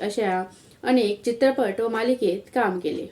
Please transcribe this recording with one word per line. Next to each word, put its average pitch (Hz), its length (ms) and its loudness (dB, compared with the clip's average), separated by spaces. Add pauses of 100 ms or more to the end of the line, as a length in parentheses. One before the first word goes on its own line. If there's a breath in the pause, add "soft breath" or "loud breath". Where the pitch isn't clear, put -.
अशा 196 440 -2 (380 loud breath)
अनेक 226 420 2
चित्रपट 240 560 0
व 226 80 0
मालिकेत 226 680 -2
काम 202 240 0
केले. 156 340 -4